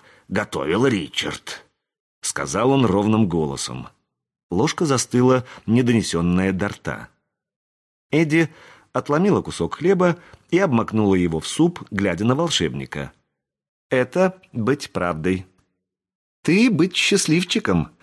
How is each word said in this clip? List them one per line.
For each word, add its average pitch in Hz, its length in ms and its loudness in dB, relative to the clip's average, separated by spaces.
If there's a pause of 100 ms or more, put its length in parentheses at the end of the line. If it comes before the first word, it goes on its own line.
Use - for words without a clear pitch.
(280)
готовил 95 580 -2
Ричард», - 800 -4 (560)
сказал 73 480 -2
он 135 160 2
ровным 104 420 2
голосом. 67 600 -4 (640)
Ложка 131 340 0
застыла, 127 580 2 (220)
не 117 160 4
донесенная 95 720 0
до 95 140 -4
рта. - 420 -10 (1000)
Эдди 156 380 2 (440)
отломила 147 480 2
кусок 82 340 -6
хлеба 180 420 2 (340)
и 170 80 2
обмакнула 110 560 2
его 85 240 0
в - 80 -10
суп, - 420 0
глядя 98 360 -2
на 123 100 2
волшебника. 73 760 -4 (800)
«Это 175 500 0 (140)
быть 120 380 -2
правдой. 87 560 -2 (960)
Ты 208 260 4
быть 180 260 0
счастливчиком. - 960 0 (120)